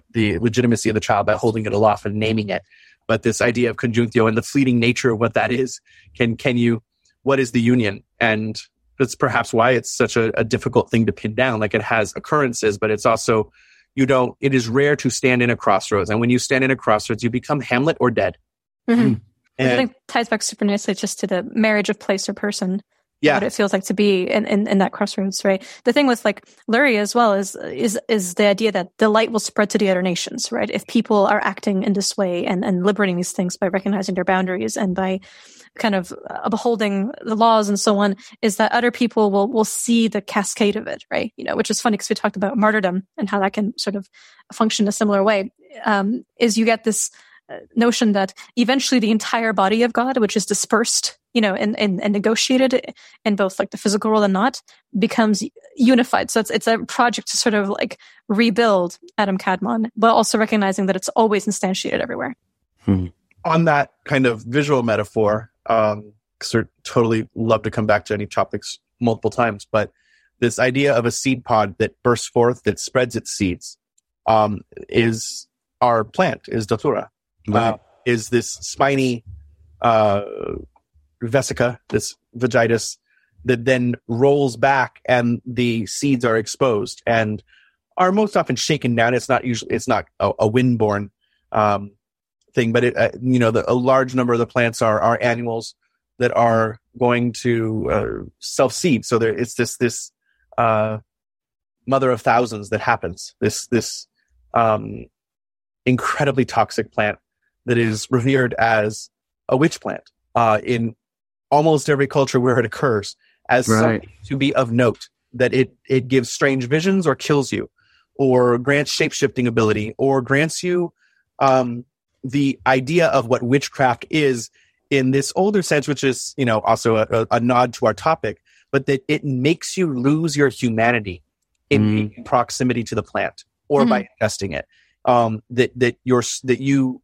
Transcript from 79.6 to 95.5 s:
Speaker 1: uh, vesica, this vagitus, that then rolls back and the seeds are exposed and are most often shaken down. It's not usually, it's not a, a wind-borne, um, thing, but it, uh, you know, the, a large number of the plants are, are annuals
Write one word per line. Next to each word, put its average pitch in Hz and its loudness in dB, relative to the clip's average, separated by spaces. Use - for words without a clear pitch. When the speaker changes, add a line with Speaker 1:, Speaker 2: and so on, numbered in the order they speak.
Speaker 1:
uh, 107 2
vesica, 120 -2
this - -4
vagitus, 117 0
that 120 0
then 123 2
rolls 135 4
back 131 0
and 120 2
the 117 -2
seeds 135 0
are 113 2
exposed 110 -2
and 107 0
are 185 2
most 208 0
often 156 0
shaken 135 -2
down. 117 2
It's 120 -2
not 123 0
usually, 117 -4
it's - -6
not 107 0
a, 98 0
a 110 4
wind-borne, 107 0
um, 101 0
thing, 113 0
but 120 2
it, 120 0
uh, 113 2
you 127 2
know, 113 4
the, 113 0
a - 2
large 127 2
number 123 0
of 117 2
the 117 0
plants 117 -2
are, 110 2
are 117 2
annuals 117 -4